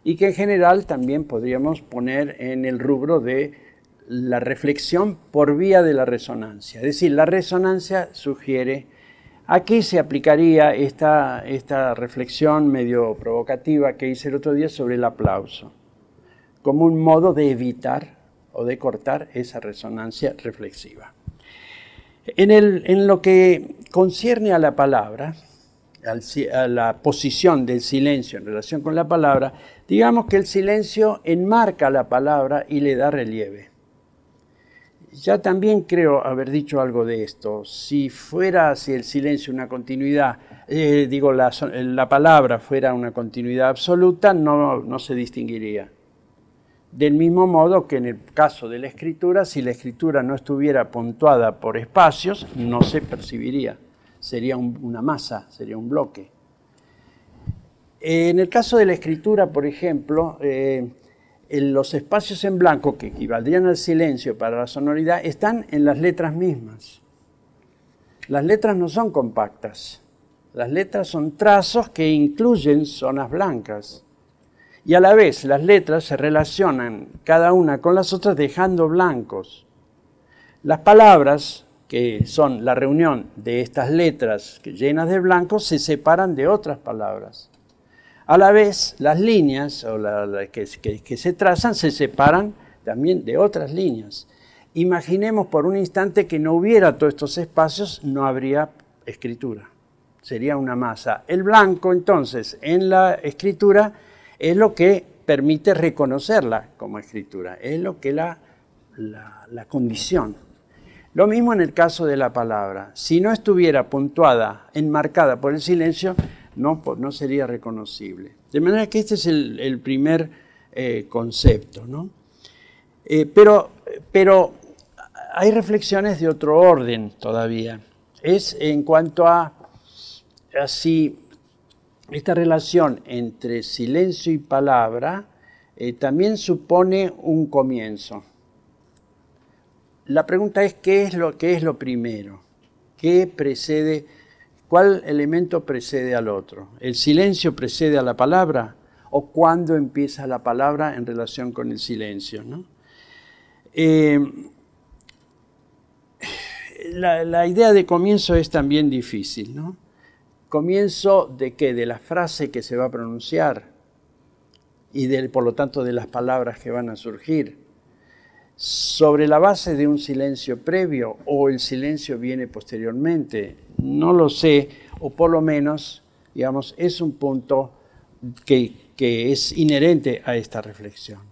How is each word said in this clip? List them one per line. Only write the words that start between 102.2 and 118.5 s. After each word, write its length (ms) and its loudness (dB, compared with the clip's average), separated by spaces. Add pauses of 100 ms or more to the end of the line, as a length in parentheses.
en 300 0
la 240 4
escritura 800 2 (440)
es 180 0
lo 180 4
que 280 4 (220)
permite 480 2
reconocerla 1040 -2
como 220 -14
escritura, 560 -14
es 260 -8
lo 180 -8
que 140 -6
la, 260 -6 (600)
la, 520 -18
la 140 -16
condición. 720 -4 (800)
Lo 120 4
mismo 280 2
en 80 2
el 100 -4
caso 320 0
de 140 0
la 140 0
palabra. 640 -6
Si 280 0
no 100 0
estuviera 560 2
puntuada, 880 0
enmarcada 640 0
por 140 -2
el 60 -6
silencio, 540 -2 (400)
no, 280 -2
po-, 120 -6
no 160 -8
sería 360 -4
reconocible. 920 -12 (160)